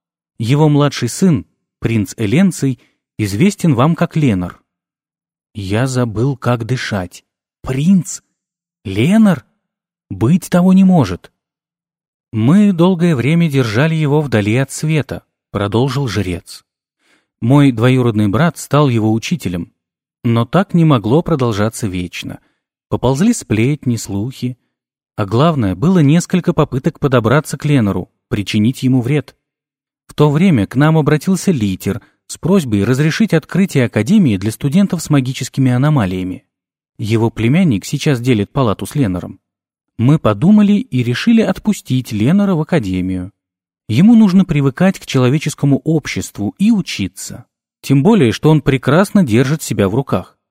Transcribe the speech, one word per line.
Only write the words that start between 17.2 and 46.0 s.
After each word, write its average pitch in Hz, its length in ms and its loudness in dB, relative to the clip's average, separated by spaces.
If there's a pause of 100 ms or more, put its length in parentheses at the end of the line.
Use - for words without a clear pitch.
Мой 139 300 4
двоюродный 120 560 0
брат 123 320 -2
стал 147 280 0
его 110 240 0
учителем. 101 640 -6 (500)
Но 117 220 0
так 185 300 -2
не 165 100 4
могло 131 380 2
продолжаться 117 640 -4
вечно. 90 520 -10 (480)
Поползли 135 460 0
сплетни, 123 640 -2
слухи. 120 640 -8 (560)
А 107 100 -4
главное, 113 500 0
было 170 240 2
несколько 165 540 2
попыток 143 460 -4
подобраться 131 580 0
к - 80 -10
Ленару, 101 460 0 (160)
причинить 104 560 -2
ему 131 180 2
вред. 131 340 -4 (720)
В - 80 -20
то 151 160 2
время 147 380 2
к - 80 -16
нам 156 240 4
обратился 156 520 0
Литер 98 500 -4 (260)
с - 100 -16
просьбой 139 460 0
разрешить 151 500 0
открытие 160 520 0
Академии 117 520 2
для 101 140 -4
студентов 165 500 -2
с - 80 -12
магическими 131 640 -2
аномалиями. 104 720 -2 (540)
Его 110 320 0
племянник 123 540 0
сейчас 139 360 -2
делит 117 300 0
палату 110 340 -2
с - 80 -14
Ленаром. 101 460 -4 (580)
Мы 139 220 2
подумали 190 540 4
и 135 280 -2
решили 160 400 2
отпустить 180 720 -4
Ленара 175 420 2
в 156 80 0
Академию. 92 720 -4 (600)
Ему 190 240 4
нужно 196 300 4
привыкать 147 540 0
к - 60 -20
человеческому 139 760 0
обществу 120 800 -4